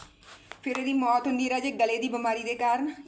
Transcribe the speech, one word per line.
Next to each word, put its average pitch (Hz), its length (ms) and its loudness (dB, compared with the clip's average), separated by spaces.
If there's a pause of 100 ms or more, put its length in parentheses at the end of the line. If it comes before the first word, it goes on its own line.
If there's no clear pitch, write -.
(640)
ਫਿਰ 254 140 -2
ਇਹਦੀ 262 160 -2
ਮੌਤ 254 340 2
ਹੁੰਦੀ 254 240 2
ਰਾਜੇ 254 200 0
ਗਲੇ 226 280 2
ਦੀ 254 100 0
ਬਿਮਾਰੀ 233 340 0
ਦੇ 233 120 -4
ਕਾਰਨ 247 400 0 (140)